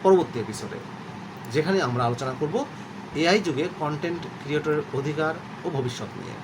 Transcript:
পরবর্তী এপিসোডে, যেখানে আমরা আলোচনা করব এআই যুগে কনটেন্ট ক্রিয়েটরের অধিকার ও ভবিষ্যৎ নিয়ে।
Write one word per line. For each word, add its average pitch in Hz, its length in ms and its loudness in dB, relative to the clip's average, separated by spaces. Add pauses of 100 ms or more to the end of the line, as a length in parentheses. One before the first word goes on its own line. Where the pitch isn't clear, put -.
পরবর্তী 175 360 6
এপিসোডে, 104 400 -6 (720)
যেখানে 156 280 4
আমরা 123 280 2
আলোচনা 131 300 -2
করব 151 160 0 (680)
এআই 175 260 6
যুগে 147 180 2 (160)
কনটেন্ট 160 400 -2 (200)
ক্রিয়েটরের 151 420 0 (160)
অধিকার 151 340 0 (320)
ও - 20 0 (100)
ভবিষ্যৎ 123 320 -2 (100)
নিয়ে। 90 240 -10